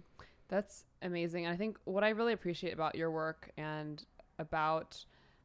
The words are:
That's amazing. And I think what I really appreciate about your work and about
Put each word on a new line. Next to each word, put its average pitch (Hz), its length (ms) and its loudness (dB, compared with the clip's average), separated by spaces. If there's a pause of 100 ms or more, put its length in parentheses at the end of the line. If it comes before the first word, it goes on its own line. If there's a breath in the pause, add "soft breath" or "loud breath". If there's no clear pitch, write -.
(500 loud breath)
That's - 360 -2 (160)
amazing. 170 440 0
And 170 80 0
I 175 40 -2
think 214 260 -2
what 190 220 2
I 214 40 8
really 226 240 4
appreciate 175 400 -2
about 156 220 0
your 165 160 0
work 160 460 -4
and 151 460 -4 (360)
about 160 640 0 (420 soft breath)